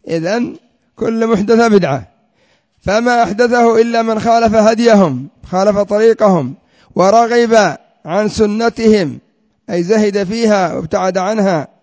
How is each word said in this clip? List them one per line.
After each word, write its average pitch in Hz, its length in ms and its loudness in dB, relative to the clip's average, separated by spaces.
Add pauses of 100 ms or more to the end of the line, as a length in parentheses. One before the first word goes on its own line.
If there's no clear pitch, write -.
إذن 175 480 -6 (400)
كل 226 300 -4
محدث 226 400 2
بدعة، 160 420 0 (720)
فما 233 420 0
أحدثه 233 580 2
إلا 233 220 0
من 220 180 -4
خالف 226 340 2
هديهم، 208 760 2 (160)
خالف 196 340 -2
طريقهم، 202 760 0 (400)
ورغب 220 800 2 (280)
عن 196 240 -4
سنتهم، 214 920 -2 (520)
أي 175 120 -4
زهد 202 420 -2
فيها 202 500 -2
وابتعد 185 440 -4
عنها. 190 500 -2 (140)